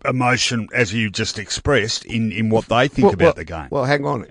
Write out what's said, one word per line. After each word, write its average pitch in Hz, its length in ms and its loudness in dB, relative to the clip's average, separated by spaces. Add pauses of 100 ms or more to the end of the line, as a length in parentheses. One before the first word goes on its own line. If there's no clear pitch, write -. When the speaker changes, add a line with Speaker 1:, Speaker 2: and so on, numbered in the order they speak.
Speaker 1:
emotion, 123 680 0
as 107 200 0
you 110 160 0
just 107 280 -4
expressed, 110 680 -2
in, 113 260 -2
in 110 180 0
what 110 180 2
they 123 200 2
think - 180 2
Speaker 2:
Well, 190 80 6
Speaker 1:
about 104 120 4
Speaker 2:
well, 160 80 6
Speaker 1:
the - 120 -10
game. 78 260 -10
Speaker 2:
well, 131 140 0
hang 143 200 0
on. 139 260 -4